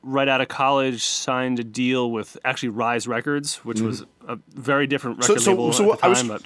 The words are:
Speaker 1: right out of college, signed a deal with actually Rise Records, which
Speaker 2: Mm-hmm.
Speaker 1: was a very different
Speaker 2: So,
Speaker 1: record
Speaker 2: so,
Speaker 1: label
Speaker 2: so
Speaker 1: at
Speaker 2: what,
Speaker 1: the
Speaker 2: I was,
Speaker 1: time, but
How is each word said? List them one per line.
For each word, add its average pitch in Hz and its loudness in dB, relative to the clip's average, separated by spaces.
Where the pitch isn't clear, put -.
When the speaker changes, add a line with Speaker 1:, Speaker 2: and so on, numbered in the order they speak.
Speaker 1:
right 135 0
out 131 2
of 127 0
college, 135 0
signed 127 -2
a 120 -6
deal 123 0
with 110 -8
actually 127 -2
Rise 117 -2
Records, 143 -4
which 117 -6
Speaker 2:
Mm-hmm. 113 0
Speaker 1:
was - -4
a 120 -8
very 139 0
different 131 -4
Speaker 2:
So, 202 4
Speaker 1:
record 123 2
Speaker 2:
so, 196 6
Speaker 1:
label - 2
Speaker 2:
so 156 2
Speaker 1:
at 202 6
Speaker 2:
what, 214 2
Speaker 1:
the 170 4
Speaker 2:
I - 8
was, 180 6
Speaker 1:
time, 123 0
but 104 -8